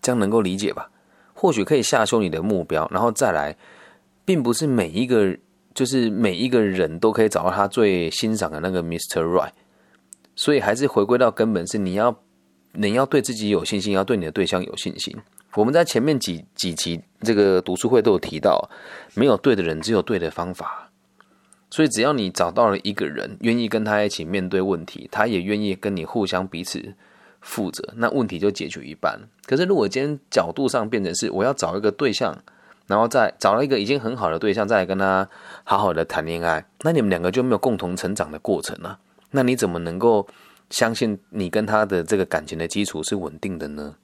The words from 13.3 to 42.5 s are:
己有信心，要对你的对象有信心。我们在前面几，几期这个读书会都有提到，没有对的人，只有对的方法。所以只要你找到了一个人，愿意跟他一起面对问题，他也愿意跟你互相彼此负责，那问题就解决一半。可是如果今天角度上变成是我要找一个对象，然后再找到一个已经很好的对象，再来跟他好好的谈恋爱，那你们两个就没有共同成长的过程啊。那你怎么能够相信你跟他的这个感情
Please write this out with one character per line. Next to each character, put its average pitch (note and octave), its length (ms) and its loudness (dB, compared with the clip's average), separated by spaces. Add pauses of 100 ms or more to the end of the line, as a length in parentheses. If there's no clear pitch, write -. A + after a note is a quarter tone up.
己 G#2+ 160 -4
有 F2+ 140 2
信 G#2 160 -2
心， G2+ 120 -2
要 F#2+ 100 2
对 A2 140 0
你 F2+ 80 -2
的 D#2 80 -6
对 F#2+ 140 0
象 F2 180 -2
有 - 120 -12
信 - 220 -8
心。 - 180 -10 (380)
我 G#2 100 4
们 B2 80 0
在 E3+ 120 4
前 A#2+ 180 0
面 D3 160 2
几， F2 260 -6 (100)
几 F2 200 -4
期 E2+ 260 -4 (220)
这 A2 120 2
个 G2 280 6
读 F2+ 140 -4
书 A#2 120 -2
会 A#2 140 6
都 A2+ 100 6
有 F2+ 60 4
提 - 200 -6
到， D2 300 2 (460)
没 G#2+ 100 2
有 B2 120 6
对 A#2+ 200 4
的 F#2+ 60 -2
人， D#2+ 180 -2
只 G#2+ 120 -2
有 F#2+ 100 4
对 G#2 160 -2
的 E2+ 120 -2
方 F2 220 -6
法。 - 380 -12 (800)
所 D#3+ 140 2
以 D3+ 40 4
只 G#2+ 140 0
要 C#3+ 100 2
你 A2+ 180 -2
找 E2+ 200 0
到 A2+ 180 4
了 G2 120 2
一 G#2 120 -4
个 F#2+ 140 -4
人， D2 340 -8
愿 A#2 180 2
意 A#2 100 -2
跟 A2 160 0
他 G#2 180 2
一 G#2 60 2
起 F2 160 -6
面 F#2 240 -2
对 F#2+ 120 2
问 F#2 240 -2
题， - 260 -16
他 G#2+ 160 0
也 G#2 140 0
愿 G#2 200 -2
意 G2+ 140 -2
跟 G2 220 -4
你 D#2+ 80 -6
互 G2+ 220 -2
相 F#2 200 -2
彼 E2+ 160 -10
此 - 320 -10 (460)
负 G2 300 -6
责， - 260 -12
那 A#2 140 0
问 B2 180 0
题 F2+ 100 -8
就 G2 120 2
解 E2+ 180 -8
决 C2+ 160 -12
一 C#2+ 100 -14
半。 - 240 -4 (280)
可 C3 100 0
是 E3+ 80 2
如 G3 100 2
果 A2+ 140 2
今 C3 140 -2
天 D3 180 -4 (100)
角 E2+ 220 2
度 C3+ 160 0
上 A2+ 200 0
变 A2 140 0
成 F2 140 -4
是 - 140 -2
我 F#2+ 120 -2
要 B2+ 120 2
找 - 240 -4
一 - 20 -4
个 G#2+ 100 2
对 A#2+ 220 -2
象， G2+ 260 -4 (480)
然 G2 120 2
后 A2+ 100 4
再 A#2 300 2
找 G2+ 160 4
到 A#2+ 80 2
一 D3 40 0
个 C3+ 140 2
已 G2+ 60 -2
经 C#3 120 0
很 A2+ 160 -4
好 G#2 160 -2
的 E2 80 -2
对 G#2 140 2
象， G2+ 160 0
再 A2+ 80 4
来 F#2 100 2
跟 F#2+ 120 -2
他 F#2+ 280 2 (380)
好 G2 140 2
好 G2 140 2
的 D#2+ 120 0
谈 D#2+ 200 -4
恋 E2 180 -4
爱， D#2+ 220 0 (180)
那 E3 100 2
你 D#3 80 2
们 G#2+ 80 0
两 F2+ 120 0
个 F2+ 120 0
就 B2+ 100 0
没 B2+ 100 0
有 G2+ 60 2
共 A#2+ 180 0
同 F2+ 200 -6
成 F#2+ 180 -4
长 E2 160 -4
的 D2+ 80 -12
过 E2+ 220 -2
程 - 240 -10
啊。 F#2+ 140 -12 (320)
那 C3+ 120 2
你 B2 140 2
怎 A2 120 0
么 E2+ 100 -4
能 E2+ 200 -6
够 A2 300 2 (400)
相 A2+ 260 0
信 G#2+ 240 -2 (120)
你 F#2+ 180 -4
跟 G#2+ 160 -2
他 G#2+ 220 2
的 F#2 180 0
这 G2+ 140 0
个 F#2 80 2
感 D2+ 200 -4
情 D#2+ 120 -10